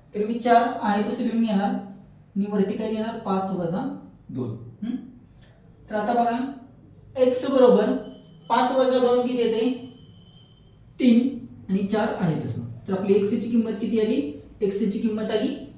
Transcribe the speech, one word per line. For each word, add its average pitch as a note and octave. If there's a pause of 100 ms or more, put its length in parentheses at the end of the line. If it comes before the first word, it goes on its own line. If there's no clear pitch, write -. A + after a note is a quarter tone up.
(140)
तर G#3
मी A#3
चार A#3 (120)
आहे G#3
तसं -
लिहून A3+
घेणार G3+
आणि -
वरती G3+
काय A3
लिहिणार? A3
पाच F#3+
वजा F3+ (300)
दोन. A#2+
हम्म? - (920)
तर G#3+
आता G#3
बघा, A#3+ (640)
एक्स B3+
बरोबर A#3+ (560)
पाच B3+
वजा B3+
दोन A#3+
किती B3
येते? A3+ (1080)
तीन A#3+ (220)
आणि G3
चार G#3+ (100)
आहे D#3+
तसं. A#2 (280)
तर F#3+
आपली G3
एक्स G#3
ची A3+
किंमत A3
किती A3
आली? A#3+ (180)
एक्स G3
ची G3+
किंमत G#3+
आली A#3 (240)